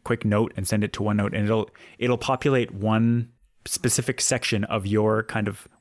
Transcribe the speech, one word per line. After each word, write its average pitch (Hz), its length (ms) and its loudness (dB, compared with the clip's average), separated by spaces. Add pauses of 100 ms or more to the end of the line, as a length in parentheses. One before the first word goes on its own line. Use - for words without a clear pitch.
quick - 220 -2
note 104 320 2
and 98 100 -4
send 107 160 0
it 104 100 -4
to - 80 -6
OneNote, 104 340 0
and 104 100 0
it'll, 107 240 0 (300)
it'll 123 180 2
populate 131 560 0
one 113 560 2 (360)
specific - 540 -2
section 110 440 0
of 98 240 -4
your 107 360 2
kind 107 240 -2
of 101 200 -10 (140)